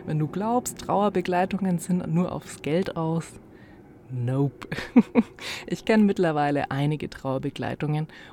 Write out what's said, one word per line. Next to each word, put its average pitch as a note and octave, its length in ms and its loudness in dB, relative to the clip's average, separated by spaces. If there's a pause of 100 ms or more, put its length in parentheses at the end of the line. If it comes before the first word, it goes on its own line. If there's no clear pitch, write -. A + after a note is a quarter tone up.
wenn D#3 140 -2
du D3+ 80 2
glaubst, A3+ 520 -2
Trauerbegleitungen F#3 1000 0
sind F3+ 340 0
nur F3 180 2
aufs - 300 -10
Geld E3+ 360 0
aus, D#3+ 420 -2 (720)
nope. C3 560 -2 (260)
<laughs> B3 300 6 (420)
Ich - 200 -8
kenn G#3+ 200 6
mittlerweile D3+ 640 2
einige C#3+ 400 -2
Trauerbegleitungen C#3 1000 -4 (260)